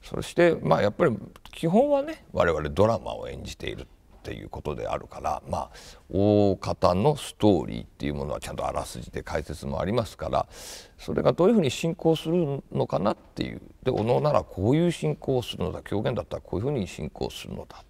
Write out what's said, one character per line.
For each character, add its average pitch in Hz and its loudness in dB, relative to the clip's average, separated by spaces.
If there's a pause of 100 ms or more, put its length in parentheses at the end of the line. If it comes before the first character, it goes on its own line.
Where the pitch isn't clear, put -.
そ - -8
し - -10
て、 170 6
ま - 4
あ、 - 2
や 104 2
っ - -10
ぱ - 0
り 113 0 (360)
基 - -4
本 226 4
は 277 2
ね、 311 -8
我 85 2
々 76 0
ド 82 4
ラ 113 2
マ 57 -8
を 55 -10
演 69 -10
じ - -12
て 64 -8
い 53 -6
る - -12
っ - -14 (360)
て - -8
い 50 -12
う - -14
こ - -10
と 73 -4
で 57 -6
あ - -4
る - -8
か - -16
ら、 76 -4
ま - -4
あ、 69 -8 (400)
大 101 6
方 90 2
の 120 4
ス - -12
ト 98 6
ー 53 -4
リ 52 -8
ー - -12
っ - -20
て - -8
い 71 0
う 73 -2
も 69 -4
の 73 -4
は 55 -6
ち - -12
ゃ - -8
ん - -10
と 65 -4
あ 67 -2
ら 71 -4
す - -12
じ - -14
で - -8
解 80 -4
説 76 -10
も 69 -4
あ 67 0
り 95 -2
ま 120 0
す - -14
か - -8
ら、 - 0 (520)
そ - -6
れ 73 0
が 139 4
ど 165 4
う - 8
い - 6
う - 6
ふ 226 6
う - 4
に 143 2
進 165 -2
行 160 2
す 160 -6
る 160 0 (100)
の 135 0
か 135 -2
な 104 0
っ - -10
て - -8
い 60 -8
う。 - -12 (200)
で、 - 0
お 104 0
能 123 2
な 147 0
ら - 4
こ 98 0
う 143 6
い 170 4
う 170 2
進 151 -2
行 135 -2
を 120 -2
す - -10
る 85 -2
の 85 -2
だ、 85 -8
狂 104 -4
言 131 0
だ 92 -4
っ - -8
た - -8
ら - -8
こ - -6
う 90 0
い - -4
う 120 -2
ふ - 0
う 147 -2
に 110 -2
進 - -8
行 - -4
す - -12
る - -10
の - -10
だ。 - -20